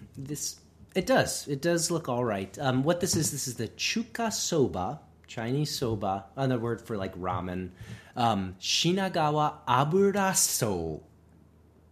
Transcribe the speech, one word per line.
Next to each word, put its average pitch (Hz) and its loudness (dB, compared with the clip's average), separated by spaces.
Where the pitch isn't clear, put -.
this, 139 -8
it 185 0
does. - 2
It 139 -2
does 170 2
look 160 -2
all 123 0
right. 98 -2
Um, 131 2
what 175 2
this 190 0
is, 147 0
this 135 -6
is 120 -6
the 113 -4
Chuka - -4
Soba, 117 0
Chinese 139 -2
soba, 101 -2
another 131 0
word 117 -2
for, 110 -6
like, 95 -4
ramen. 90 -4
Um, 101 0
Shinagawa 165 2
Aburaso, 147 2